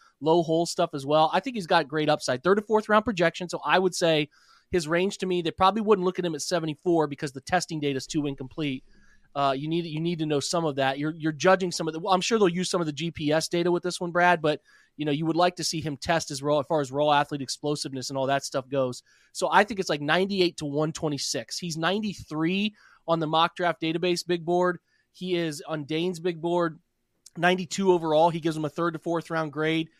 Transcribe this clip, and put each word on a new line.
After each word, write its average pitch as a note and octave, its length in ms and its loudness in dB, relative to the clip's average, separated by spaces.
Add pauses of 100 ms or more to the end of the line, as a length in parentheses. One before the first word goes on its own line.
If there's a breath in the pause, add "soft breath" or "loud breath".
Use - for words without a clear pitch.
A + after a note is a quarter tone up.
(200 soft breath)
low D#3+ 240 4
hole D#3+ 220 0
stuff F3 280 -2
as C#3 100 -8
well. D3+ 280 4
I F3+ 80 2
think B3 160 -6
he's F#3 100 -6
got E3 220 2
great D3+ 200 0
upside. C#3 360 0
Third G3+ 160 4
or - 20 0
fourth G#3+ 260 0
round G#3+ 160 4
projection, F3 440 0
so E3 160 -8
I D#3+ 160 4
would F#3 160 0
say D#3+ 320 2 (420 soft breath)
his E3+ 180 0
range F#3 300 0
to F#3+ 80 -4
me, F3+ 160 0
they D#3+ 80 -2
probably G3 320 2
wouldn't G3 220 4
look F#3 140 0
at F3 60 -2
him E3+ 100 -2
at C#3+ 60 -8
seventy-four D#3+ 680 0
because C#3 260 -8
the C3+ 100 -12
testing E3+ 380 -2
data C#3+ 160 0
is B2+ 100 -6
too D3 200 -2
incomplete. C3+ 580 -6 (500 soft breath)
Uh, C#3 220 2
you D3 120 -8
need, E3 180 -2
you D3+ 140 -6
need E3+ 180 -2
to D#3+ 80 -2
know D3 140 0
some E3+ 240 -2
of C#3+ 120 -2
that. C3+ 220 0
You're, D#3 160 -4
you're D#3 180 -2
judging F3+ 400 4
some E3 160 -4
of D#3 60 -4
the, E3 60 -8
well, G3 120 0
I'm F#3 80 6
sure A3+ 180 0
they'll G3+ 100 6
use F3 220 -2
some F3+ 100 0
of E3 60 -2
the D3+ 60 -2
G D#3 180 -6
P D3+ 220 -2
S D#3 160 0
data F3 240 0
with F3 100 0
this F3+ 180 -6
one, F3 120 -4
Brad, F3 280 4
but, D3+ 200 0 (360 soft breath)
you D3 80 -6
know, D3 80 0
you D#3 140 -2
would D#3+ 100 0
like F3+ 200 4
to D#3+ 80 -6
see D#3+ 160 -4
him C#3+ 160 -6
test E3 340 -2
as C#3 120 -8
raw, D3 180 2
as C3 60 -4
far D#3+ 140 0
as B2+ 120 -4
raw D3 180 2
athlete C#3+ 320 2
explosiveness C#3 680 -6
and C3+ 80 -4
all C3+ 80 0
that C#3 180 0
stuff C3 240 -6
goes. B2+ 340 -2 (300 soft breath)
So - 180 -4
I F#3 140 6
think G3+ 160 -4
it's, F3+ 100 -4
like, D3+ 100 -2
ninety-eight F3+ 580 0
to D#3 60 -6
one D3+ 280 -2
twenty-six. C#3+ 640 -6
He's E3 180 -8
ninety-three F#3 960 -2 (320 soft breath)
on E3 120 2
the D#3+ 80 -2
mock D#3+ 300 2
draft F3 260 -2
database E3+ 440 -2
big E3+ 180 -2
board. F3 340 0 (360)
He F3+ 220 -4
is D#3+ 320 -4
on D#3 160 -6
Dane's D#3+ 360 -4
big E3+ 200 -4
board, E3+ 380 0 (580)
ninety-two F#3 560 2
overall. E3 380 4
He E3 100 -4
gives D#3+ 160 -2
him D#3 80 -4
a C#3+ 60 -4
third E3+ 240 -2
to D#3 40 -10
fourth E3 320 -4
round D#3+ 220 -2
grade. D#3+ 460 -2